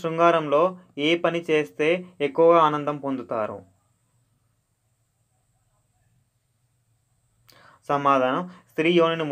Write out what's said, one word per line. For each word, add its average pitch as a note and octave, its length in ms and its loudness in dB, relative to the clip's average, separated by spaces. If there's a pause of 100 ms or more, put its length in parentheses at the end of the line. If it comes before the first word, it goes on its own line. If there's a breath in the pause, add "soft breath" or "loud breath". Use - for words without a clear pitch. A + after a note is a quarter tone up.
శృంగారంలో E3 800 0 (280 loud breath)
ఏ - 20 0 (160)
పని E3+ 240 -2
చేస్తే D3+ 400 -2 (380 loud breath)
ఎక్కువగా E3 400 4
ఆనందం D3 380 -2
పొందుతారు? A#2 540 -6 (4000 soft breath)
సమాధానం, C#3+ 540 0 (260 loud breath)
స్త్రీ D#3+ 300 0
యోనిని E3 320 0